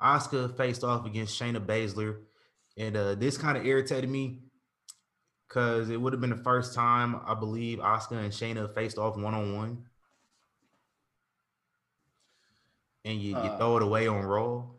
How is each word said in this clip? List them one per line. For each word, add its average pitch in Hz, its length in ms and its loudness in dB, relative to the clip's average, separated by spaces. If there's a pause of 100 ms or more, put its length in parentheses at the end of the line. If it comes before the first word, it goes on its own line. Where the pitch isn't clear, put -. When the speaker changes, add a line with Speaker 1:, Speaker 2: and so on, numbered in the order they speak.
Speaker 1:
Asuka 131 540 2
faced 123 260 0
off 120 240 0
against 107 340 -6
Shayna 117 240 -4
Baszler. 107 540 -2 (580)
And, 107 200 -4
uh, 101 180 2
this 127 240 0
kinda 143 240 0
irritated 131 480 2
me 135 300 -4 (1080)
'cause 117 420 0
it 117 100 -2
would 131 120 0
have 123 80 -2
been 123 100 0
the 110 60 -2
first 123 380 2
time, 120 500 4
I 110 100 0
believe, 110 440 -2
Asuka 107 340 0
and 104 200 -2
Shayna 113 420 -4
faced 110 240 -4
off 107 180 0
one-on-one. 107 680 -4 (3250)
And 107 160 -4
you, 101 100 -2
you 95 60 -2
Speaker 2:
Uh, 98 220 -2
Speaker 1:
throw 117 180 4
it 113 60 4
away 110 240 4
on 104 180 2
Raw. 117 400 0 (140)